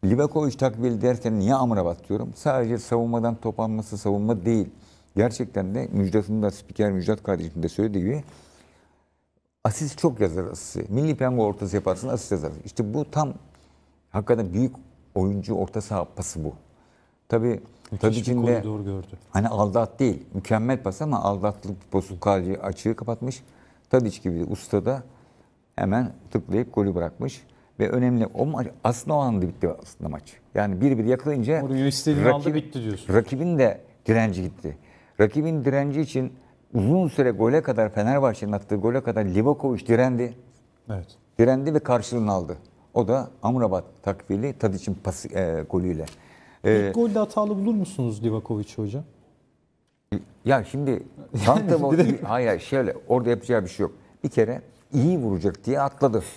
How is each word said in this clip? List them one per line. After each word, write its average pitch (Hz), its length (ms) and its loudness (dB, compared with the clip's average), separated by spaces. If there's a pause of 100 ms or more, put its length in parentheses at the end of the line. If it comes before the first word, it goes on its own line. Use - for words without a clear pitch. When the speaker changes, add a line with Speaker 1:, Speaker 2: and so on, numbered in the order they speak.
Speaker 1:
Livakovic 143 520 2
takviyeli 113 460 0
derken 120 360 0
niye 104 160 4
Amrabat 104 540 0
diyorum? 110 260 -4
Sadece 120 440 0
savunmadan 117 560 0
top 113 260 -6
alması 110 380 -4
savunma 101 460 0
değil. 107 240 2 (480)
Gerçekten 104 580 0
de 127 180 -4
Müjdat'ın 101 500 2
da, 104 80 2
spiker - 420 -2
Müjdat 95 300 0
kardeşim 82 400 -4
de 85 60 0
söylediği 101 360 0
gibi 139 200 -2 (1400)
asist 139 340 -4
çok 123 220 0
yazar 90 240 0
asisti. - 440 -10
Milli 139 280 0
piyango 127 280 0
ortası 101 320 -2
yaparsın, 95 320 -2
asist 120 240 -4
yazar. 78 200 -4 (120)
İşte 104 300 -4
bu 147 160 -4
tam 151 220 -2 (760)
hakikaten 104 420 0
büyük 123 240 0 (380)
oyuncu 98 400 0
orta 95 260 -2
saha 98 240 -4
pası - 400 -8
bu. 71 80 -6 (760)
Tabii 113 320 0 (320)
Speaker 2:
Müthiş - 0 -
bir 101 60 -6
Speaker 1:
Tadic'in 117 480 2
de 120 80 4
Speaker 2:
koridor 107 300 -4
gördü. 98 220 -8 (240)
Speaker 1:
hani 104 180 0
aldat 107 520 0
değil, 101 220 2 (120)
mükemmel 113 480 0
pas 95 200 -4
ama 147 200 -2
aldattık 101 480 -2
bir 95 200 -12
pozisyon, 95 280 -2
kaleci 95 440 0
açığı 107 340 -4
kapatmış. 117 460 -6 (480)
Tadic 120 320 2
gibi 85 220 -2
usta - 400 -2
da 127 180 -2 (720)
hemen 104 360 0 (180)
tıklayıp 107 440 -2
golü 98 200 2
bırakmış. 87 480 -6 (380)
Ve 120 80 2
önemli, 123 380 2
o - 200 -2
maç, 139 200 -4 (180)
aslında 123 320 -2
o - 20 2
anda 110 300 0
bitti 85 200 -2 (140)
aslında - 280 -12
maç. 76 220 -14 (220)
Yani 101 260 0
bir 135 180 4
bir 110 60 0
yakalayınca 131 580 0
Speaker 2:
Mourinho 135 240 0
istediğini 143 420 2
aldı, 139 100 6 (100)
Speaker 1:
rakip-, 151 60 -2
Speaker 2:
bitti 151 280 -4
diyorsun. 101 320 -4
Speaker 1:
rakibin 143 440 2
de 123 220 4 (260)
direnci 110 360 2
gitti. 78 360 -8 (420)
Rakibin 147 440 2
direnci 139 360 0
için 135 320 -2 (420)
uzun 147 340 4
süre 127 220 2
gole 117 320 4
kadar, 110 300 0
Fenerbahçe'nin 113 600 2
attığı 104 240 -2
gole 117 260 0
kadar 110 220 -2
Livakovic 113 600 0
direndi. 120 480 2 (560)
Speaker 2:
Evet. 92 160 -8 (320)
Speaker 1:
Direndi 131 360 4
ve 151 40 6
karşılığını 117 540 0
aldı. 87 240 -2 (380)
O 113 140 2
da 123 220 0 (120)
Amrabat 110 420 0 (180)
takviyeli 101 560 -4
Tadic'in 98 360 -2
pası, - 340 -8 (100)
e, 82 320 0
golüyle. 87 360 -2 (580)
E, 208 240 6
Speaker 2:
İlk - 60 -2
golde 226 240 2
hatalı 214 380 0
bulur 202 180 0
musunuz 123 500 -2
Livakovic'i 107 580 -4
hocam? 107 200 -6 (1400)
Speaker 1:
Ya - 200 4
şimdi 135 380 -2 (180)
Speaker 2:
<laughs> - 240 -6
Speaker 1:
Santrafor, 151 480 4
Speaker 2:
Bir 160 60 4
de 180 40 8 (240)
Speaker 1:
hayır, 120 200 0
hayır, 101 140 2
şöyle, 131 340 0 (140)
orada 120 220 2
yapacağı 117 340 0
bir 90 40 -8
şey 98 160 -4
yok. - 80 -4 (320)
Bir 143 40 0
kere 110 340 0 (300)
iyi 156 260 4
vuracak 98 460 -2
diye 135 160 0
atladı. 131 420 0 (140)